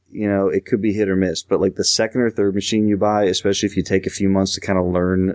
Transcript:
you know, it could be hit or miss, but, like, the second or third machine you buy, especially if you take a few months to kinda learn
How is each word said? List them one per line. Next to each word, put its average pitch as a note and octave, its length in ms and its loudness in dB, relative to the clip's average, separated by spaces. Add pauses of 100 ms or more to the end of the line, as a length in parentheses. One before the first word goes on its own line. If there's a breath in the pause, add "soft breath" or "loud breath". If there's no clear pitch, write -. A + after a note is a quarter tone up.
(100)
you G#2 180 -4
know, G2 200 2
it F#2+ 180 -2
could G#2+ 160 -2
be G#2+ 100 0
hit G#2 160 0
or F#2+ 80 0
miss, F#2 260 0
but, G2 160 -2
like, F#2 180 0
the G2+ 80 -2
second A2+ 360 0
or A#2 100 0
third G2+ 240 0
machine G#2+ 320 0
you G#2 120 2
buy, G#2 260 2
especially G2 420 0
if G2 120 -4
you F#2 40 2
take F#2+ 240 -2
a - 40 -6
few G2 180 -2
months G2 260 2
to F#2+ 60 -6
kinda F#2 220 0
learn F#2 520 0